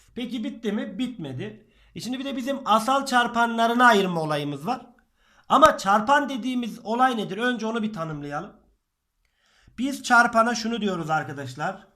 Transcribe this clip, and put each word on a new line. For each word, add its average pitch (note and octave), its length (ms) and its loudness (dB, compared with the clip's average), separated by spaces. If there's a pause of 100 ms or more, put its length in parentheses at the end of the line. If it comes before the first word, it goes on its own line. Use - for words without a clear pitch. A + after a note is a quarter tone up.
(160)
Peki A#3+ 280 -8
bitti A#3 280 -6
mi? A#3+ 260 -6
Bitmedi. F3+ 680 -8 (280)
E F3+ 60 -14
şimdi B3+ 180 -8
bir C4+ 60 -8
de C4+ 120 -8
bizim C4+ 280 -6
asal A#3 400 2
çarpanlarını A#3 800 2
ayırma F#3+ 360 6
olayımız D3 460 -4
var. B3 240 -6 (600)
Ama C#4+ 260 6
çarpan A3 520 2
dediğimiz B3 560 -6
olay A#3+ 320 0
nedir? F#3+ 200 -6
Önce A#3 280 -2
onu A3 180 -4
bir G#3+ 100 -4
tanımlayalım. D#3 600 -8 (1200)
Biz C4+ 260 -4
çarpana A#3 520 4
şunu A3+ 260 -4
diyoruz F3+ 280 -2
arkadaşlar. D3 880 -6